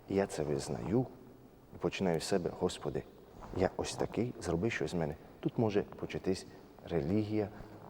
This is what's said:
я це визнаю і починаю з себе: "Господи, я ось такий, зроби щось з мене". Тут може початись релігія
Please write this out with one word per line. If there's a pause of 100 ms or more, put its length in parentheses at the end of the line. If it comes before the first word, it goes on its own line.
я
це
визнаю (680)
і
починаю
з
себе: (100)
"Господи, (540)
я
ось
такий,
зроби
щось
з
мене". (240)
Тут
може
початись (380)
релігія (420)